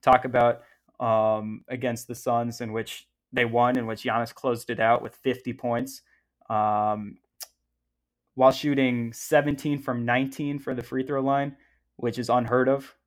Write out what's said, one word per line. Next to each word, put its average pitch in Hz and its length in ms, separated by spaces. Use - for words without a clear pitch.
talk 127 220
about, 120 380
um, 110 680
against 123 400
the 120 80
Suns, 120 440
in 113 120
which - 360
they 123 120
won, 120 340
in 117 80
which 113 160
Giannis 117 320
closed 120 360
it 117 100
out 117 220
with 120 140
fifty 123 360
points, 120 500
um, 107 680
while 131 180
shooting 131 600
seventeen 143 640
from 120 260
nineteen 135 540
for 135 160
the 120 80
free 131 220
throw 139 160
line, 139 360
which 120 220
is 123 100
unheard 123 400
of 135 260